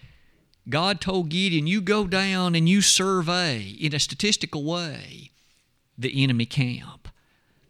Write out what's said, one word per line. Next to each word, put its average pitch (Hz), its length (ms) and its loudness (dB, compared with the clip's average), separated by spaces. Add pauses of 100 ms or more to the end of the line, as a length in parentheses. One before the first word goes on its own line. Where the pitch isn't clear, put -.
(680)
God 170 320 -2
told 185 280 -2
Gideon, 165 400 2
"You 202 120 2
go 208 240 2
down 185 520 0
and 165 120 6
you 196 140 6
survey 175 840 2
in 147 260 -4
a 143 60 0
statistical 165 640 -2
way 147 680 -8 (640)
the 131 280 -2
enemy 120 220 2
camp." 123 600 -6 (600)